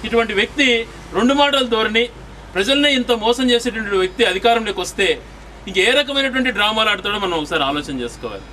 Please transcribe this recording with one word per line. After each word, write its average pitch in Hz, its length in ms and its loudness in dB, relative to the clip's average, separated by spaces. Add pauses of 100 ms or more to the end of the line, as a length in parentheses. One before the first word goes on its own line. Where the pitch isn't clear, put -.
ఇటువంటి 226 260 0
వ్యక్తి 233 540 2 (260)
రెండు 233 200 4
మాటల 285 320 2
ధోరణి, 226 440 0 (440)
ప్రజల్నే 277 380 2
ఇంత 247 200 0
మోసం 240 400 2
చేసేటువంటి 220 440 -2
వ్యక్తి 185 300 2
అధికారంలోకి 202 560 2
వస్తే 180 400 -2 (460)
ఇంకే 190 240 2
రకమైనటువంటి 269 600 0
డ్రామాలు 214 380 0
ఆడతాడో 202 300 -2
మనం 185 140 -2
ఒకసారి 156 300 -2
ఆలోచన 143 380 -4
చేసుకోవాలి. 110 400 -10 (120)